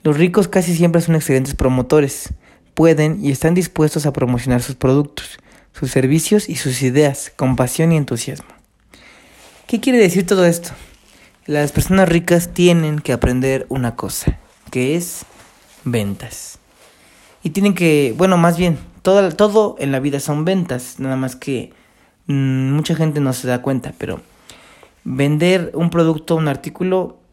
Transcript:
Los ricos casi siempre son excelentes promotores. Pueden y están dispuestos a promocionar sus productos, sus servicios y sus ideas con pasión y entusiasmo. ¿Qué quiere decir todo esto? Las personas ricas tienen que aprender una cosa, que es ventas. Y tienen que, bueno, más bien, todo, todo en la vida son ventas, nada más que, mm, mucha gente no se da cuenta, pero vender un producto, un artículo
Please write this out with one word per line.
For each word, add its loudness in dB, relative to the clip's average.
Los 2
ricos 2
casi 0
siempre 4
son 0
excelentes 0
promotores. 0
Pueden 2
y 2
están 0
dispuestos 0
a 0
promocionar -2
sus -10
productos, -2
sus -6
servicios 2
y -6
sus -4
ideas 2
con 0
pasión 0
y 4
entusiasmo. -6
¿Qué -2
quiere 2
decir 4
todo 4
esto? 0
Las -2
personas 2
ricas 2
tienen 2
que -4
aprender -2
una -4
cosa, -6
que -2
es -8
ventas. -6
Y -6
tienen 0
que, 2
bueno, 2
más 4
bien, 0
todo, 4
todo 2
en -2
la -2
vida -2
son -4
ventas, -4
nada -4
más -6
que, -8
mm, 0
mucha 0
gente 0
no 0
se -6
da -2
cuenta, -4
pero -8
vender 0
un 0
producto, 0
un -2
artículo -4